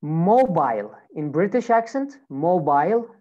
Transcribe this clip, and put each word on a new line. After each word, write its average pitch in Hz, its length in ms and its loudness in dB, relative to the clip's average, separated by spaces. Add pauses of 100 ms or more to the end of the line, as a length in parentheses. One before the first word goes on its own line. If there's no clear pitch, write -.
mobile. 160 920 0 (200)
In 151 160 -6
British 202 400 -2
accent, 240 480 -2 (100)
mobile 160 760 0 (140)